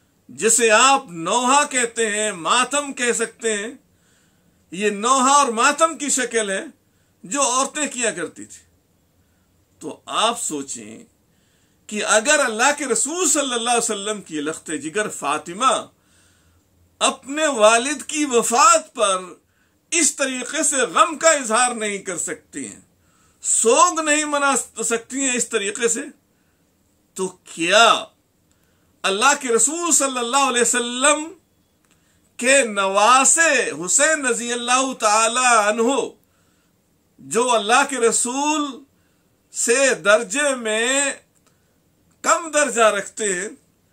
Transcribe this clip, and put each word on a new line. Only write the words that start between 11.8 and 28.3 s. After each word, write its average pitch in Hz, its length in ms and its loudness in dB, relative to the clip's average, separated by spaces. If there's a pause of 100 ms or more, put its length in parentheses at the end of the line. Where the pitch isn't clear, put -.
कि 208 120 -6
अगर 220 400 2
अल्लाह 247 320 0
के 294 120 -6
रसूल 285 440 -2
सल्लल्लाहु 247 480 -2
अलैहि - 20 2
वसल्लम 214 420 -6
की 156 200 -10
लख्ते 156 380 -8
जिगर 175 300 -6
फातिमा 170 640 -4 (1300)
अपने 269 460 -2 (100)
वालिद 233 460 4
की 302 220 -4
वफात 269 720 4
पर 185 420 -2 (520)
इस 320 260 0
तरीके 262 460 -4
से 269 220 0
गम 294 300 2
का 320 160 2
इजहार 247 440 0
नहीं 208 220 -6
कर 185 180 -10
सकती 151 480 -10
हैं, 98 220 -18 (580)
सोग 320 560 4
नहीं 302 240 0
मना 285 320 0
सकती 226 640 -6
हैं 262 140 -2
इस - 160 -4
तरीके 214 380 -2
से, 233 120 -4 (1160)
तो 185 100 -4 (200)
क्या 202 420 4 (1160)